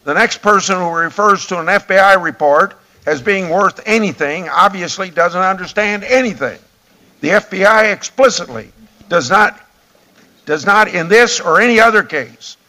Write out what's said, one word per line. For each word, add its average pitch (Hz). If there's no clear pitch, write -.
"The 143
next 214
person 196
who 180
refers 185
to 180
an 160
F 196
B 190
I 196
report 160
as 151
being 190
worth 180
anything 175
obviously 185
doesn't 170
understand 196
anything. 175
The 156
F 202
B 190
I 220
explicitly 180
does 156
not, 202
does 147
not 202
in 165
this 233
or 175
any 226
other 220
case 120